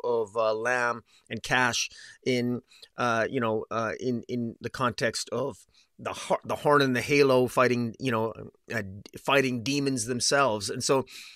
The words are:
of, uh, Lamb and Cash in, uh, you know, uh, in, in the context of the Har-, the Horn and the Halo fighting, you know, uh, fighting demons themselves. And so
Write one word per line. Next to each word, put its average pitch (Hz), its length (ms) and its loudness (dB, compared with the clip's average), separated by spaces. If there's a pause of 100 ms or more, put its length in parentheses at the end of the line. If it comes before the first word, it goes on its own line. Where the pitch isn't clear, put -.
of, 113 340 -2
uh, 110 180 2
Lamb 120 480 -2 (280)
and 110 120 -8
Cash 127 460 0 (380)
in, 123 360 0 (340)
uh, 113 340 0
you 131 100 -2
know, 110 300 0
uh, 110 300 -2
in, 120 280 -2
in 117 320 -4
the - 100 -8
context 120 600 -2
of 123 360 -6 (320)
the 98 140 -6
Har-, - 320 -2
the 113 120 -4
Horn 147 240 4
and 131 140 4
the 135 60 0
Halo 131 480 4
fighting, 120 500 2
you 131 140 -2
know, 110 200 -2 (400)
uh, 113 100 -4 (360)
fighting 135 440 2
demons 135 440 0
themselves. 127 640 0
And 120 120 -6
so 135 220 2 (320)